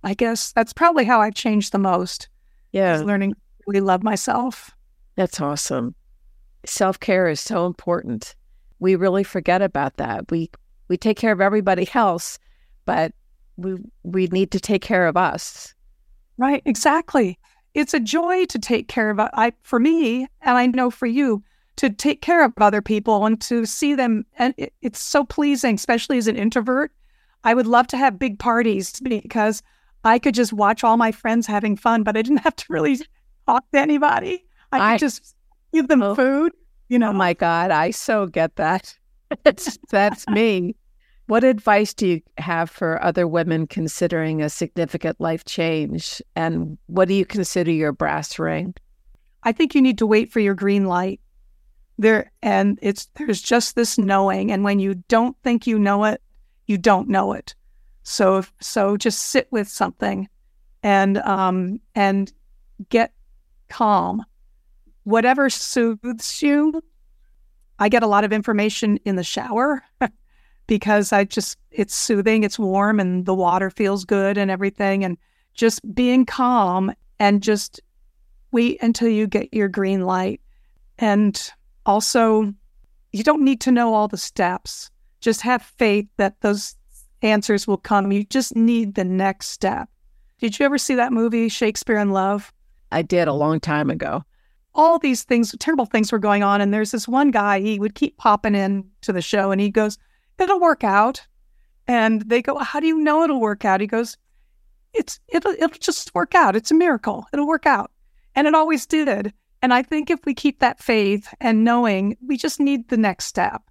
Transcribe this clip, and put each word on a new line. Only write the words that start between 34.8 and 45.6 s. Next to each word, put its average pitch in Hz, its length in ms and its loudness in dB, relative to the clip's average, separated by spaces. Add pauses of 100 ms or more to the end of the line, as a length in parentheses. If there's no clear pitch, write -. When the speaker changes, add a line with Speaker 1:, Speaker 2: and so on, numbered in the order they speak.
Speaker 2:
I 220 140 4
Speaker 1:
just - 380 -4 (380)
give 311 140 2
them 269 160 4
Speaker 2:
Oh. 302 120 0
Speaker 1:
food, 277 360 2 (380)
you 247 100 2
know? 220 120 0
Speaker 2:
Oh - 20 -4
my 185 200 2
God, 170 380 0
I 160 200 2
so 214 360 -2
get 160 300 -2
that. 175 360 -2 (260)
<laughs> - 240 -12
That's, - 340 -12 (120)
that's 208 380 -2
me. 208 480 -2 (520)
What 233 160 0
advice 208 520 0
do 214 100 -4
you 170 160 0 (160)
have 165 320 -6
for 165 340 -6
other 175 240 0
women 160 380 -2
considering 160 800 -4
a 151 60 -4
significant 165 680 -6
life 165 240 -4
change? 160 800 -6 (140)